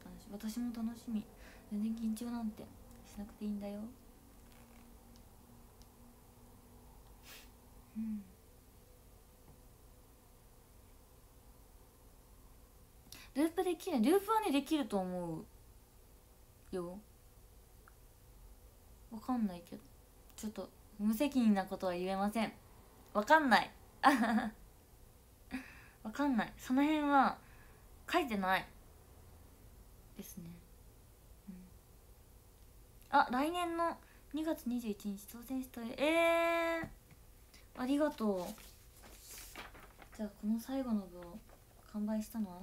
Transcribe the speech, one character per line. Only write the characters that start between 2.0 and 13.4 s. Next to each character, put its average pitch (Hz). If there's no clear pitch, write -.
張 240
な 233
ん 220
て -
し -
な 202
く -
て -
い 208
い -
ん 202
だ 202
よ。 202
う -
ん。 220
ル 277